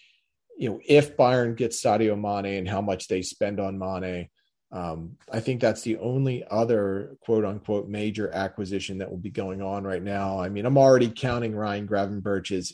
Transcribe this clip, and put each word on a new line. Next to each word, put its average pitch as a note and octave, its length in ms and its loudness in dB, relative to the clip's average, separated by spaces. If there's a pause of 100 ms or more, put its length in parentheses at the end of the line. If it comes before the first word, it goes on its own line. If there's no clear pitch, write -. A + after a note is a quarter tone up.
(580)
you B2+ 120 -2
know, G2 160 -6
if C#3+ 320 6
Bayern B2 400 4
gets A#2 240 -2
Sadio G#2+ 340 4
Mane G2+ 440 -2
and F#2 100 -4
how F#2+ 120 0
much G2 280 -4
they F#2 120 0
spend G2+ 380 -4
on G2 180 -4
Mane. F#2 520 -6 (440)
Um, E2+ 440 -8 (120)
I A2 120 -4
think B2 180 -2
that's A2+ 220 2
the A2 160 -2
only B2+ 520 -2
other G#2 680 0
quote A2 240 2
unquote G2+ 460 -4
major G#2 420 -4
acquisition F#2+ 680 -6
that G2 120 -8
will F#2+ 60 -10
be F#2 120 -8
going F#2+ 320 -6
on G2 220 -4
right F#2 180 -4
now. G2 380 -4
I F2+ 80 -2
mean, G2+ 180 -4
I'm C#3 120 4
already C3 320 8
counting A#2+ 440 -4
Ryan G#2 320 -4
Gravenberch G2+ 720 -2
as, F2 160 -6